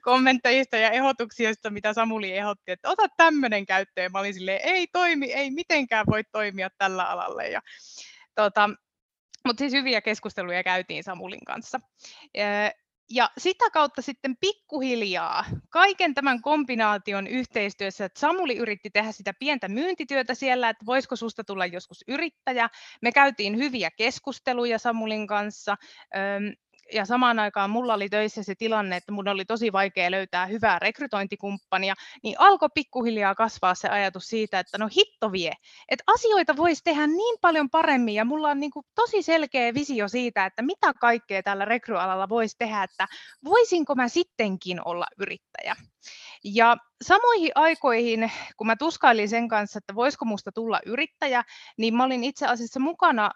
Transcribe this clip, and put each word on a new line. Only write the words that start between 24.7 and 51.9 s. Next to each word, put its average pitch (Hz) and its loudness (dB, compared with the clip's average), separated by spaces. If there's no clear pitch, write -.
Samulin 220 -4
kanssa, 208 -4
öm, 202 -4
ja 214 -2
samaan 240 2
aikaan 202 0
mulla 233 0
oli 202 -2
töissä 214 -2
se 196 -6
tilanne, 208 -2
että 190 -10
mun 202 -4
oli 196 -2
tosi 220 -2
vaikea 190 0
löytää 185 -2
hyvää 202 2
rekrytointikumppania, 196 -4
niin 220 -8
alkoi 339 8
pikkuhiljaa 226 -2
kasvaa 196 0
se 190 -4
ajatus 190 -2
siitä, 214 -2
että 185 -6
no 214 -2
hitto 226 0
vie, 170 -4
että 262 -2
asioita 392 4
vois 320 2
tehdä 302 2
niin 415 0
paljon 311 4
paremmin, 269 2
ja 214 2
mulla 302 0
on 285 0
niinku 294 -6
tosi 440 2
selkeä 269 2
visio 254 -2
siitä, 226 0
että 208 -6
mitä 311 2
kaikkea 226 2
tällä 196 -2
rekryalalla 190 -2
vois 220 -2
tehdä, 214 -2
että 185 -4
voisinko 349 4
mä 247 2
sittenkin 190 -2
olla 175 -4
yrittäjä. - -8
Ja 226 4
samoihin 415 4
aikoihin, 233 2
kun 214 -4
mä 226 2
tuskailin 240 4
sen 233 -2
kanssa, 214 -2
että 202 -14
voisiko 262 -2
musta 202 -6
tulla 226 -4
yrittäjä, 262 -2
niin 226 2